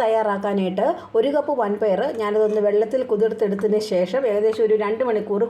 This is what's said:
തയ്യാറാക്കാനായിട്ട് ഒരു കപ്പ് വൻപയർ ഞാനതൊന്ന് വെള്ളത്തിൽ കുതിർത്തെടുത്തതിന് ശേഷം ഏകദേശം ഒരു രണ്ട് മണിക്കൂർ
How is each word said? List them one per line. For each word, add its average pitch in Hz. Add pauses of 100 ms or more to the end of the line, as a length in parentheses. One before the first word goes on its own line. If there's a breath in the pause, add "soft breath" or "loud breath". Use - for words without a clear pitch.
തയ്യാറാക്കാനായിട്ട് 202 (320 loud breath)
ഒരു 262
കപ്പ് 294
വൻപയർ 208 (200)
ഞാനതൊന്ന് 214
വെള്ളത്തിൽ 214
കുതിർത്തെടുത്തതിന് 214
ശേഷം 185
ഏകദേശം 220
ഒരു 214
രണ്ട് 226
മണിക്കൂർ 202